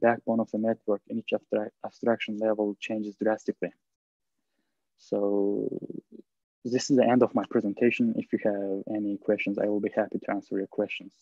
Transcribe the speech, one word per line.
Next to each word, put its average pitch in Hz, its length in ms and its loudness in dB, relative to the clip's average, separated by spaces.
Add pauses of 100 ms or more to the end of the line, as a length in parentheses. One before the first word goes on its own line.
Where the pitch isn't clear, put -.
backbone 117 400 2
of 107 100 -2
the - 60 -4
network 110 520 0
in 113 100 -4
each - 160 -4
abstra-, 107 360 -2 (140)
abstraction 113 540 -2
level 107 420 0
changes 107 420 -6
drastically. 107 500 -2 (1200)
So 101 720 -2 (960)
this 127 260 -2
is 143 60 6
the 120 100 6
end 123 160 6
of 113 120 2
my 101 160 2
presentation. 117 640 2
If - 160 -4
you 110 120 0
have 101 520 -2
any 104 220 -4
questions, 101 400 0
I 104 80 2
will 104 140 0
be 104 140 -2
happy 104 260 -2
to - 100 -8
answer 101 260 -4
your 98 120 -2
questions. - 540 -6